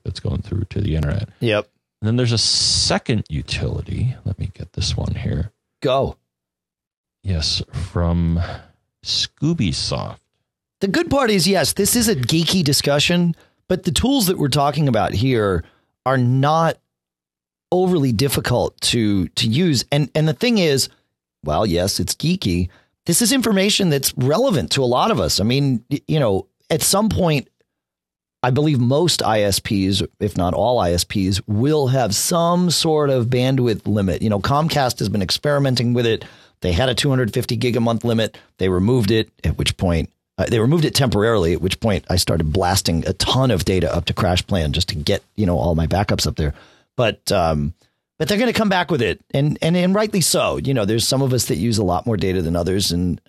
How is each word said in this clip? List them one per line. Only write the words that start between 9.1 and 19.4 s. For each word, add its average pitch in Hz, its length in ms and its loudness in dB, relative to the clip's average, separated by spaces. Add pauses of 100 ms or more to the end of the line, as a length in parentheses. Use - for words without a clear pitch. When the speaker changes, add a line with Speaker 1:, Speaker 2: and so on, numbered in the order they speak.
Speaker 2:
The 196 80 0
good 320 220 0
part 262 200 2
is, 180 160 2
yes, 180 260 2
this 202 220 -2
is 233 140 2
a 196 80 2
geeky 156 480 0
discussion, 151 680 0 (340)
but 185 160 -2
the 170 80 -2
tools 240 340 0
that 180 120 0
we're 147 100 0
talking 143 400 0
about 107 240 0
here 104 520 0 (400)
are 131 140 2
not 139 600 2 (920)
overly 175 420 2
difficult 120 680 -2
to, 104 480 0
to - 200 -4